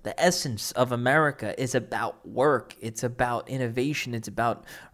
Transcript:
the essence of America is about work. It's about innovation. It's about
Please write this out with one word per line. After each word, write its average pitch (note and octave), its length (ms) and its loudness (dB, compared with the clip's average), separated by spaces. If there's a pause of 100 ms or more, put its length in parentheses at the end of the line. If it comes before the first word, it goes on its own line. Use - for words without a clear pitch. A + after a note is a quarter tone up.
the - 200 -4
essence D#3 500 2
of B2+ 200 2
America C3 680 2
is B2+ 160 0
about A2+ 540 -4
work. B2+ 540 2
It's A2+ 200 -8
about A#2+ 460 -2
innovation. B2+ 680 -2
It's A2+ 140 -6
about A2+ 380 -2 (280)